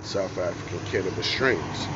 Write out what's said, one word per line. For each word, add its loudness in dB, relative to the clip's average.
South 0
African -2
cannabis 0
strains. 2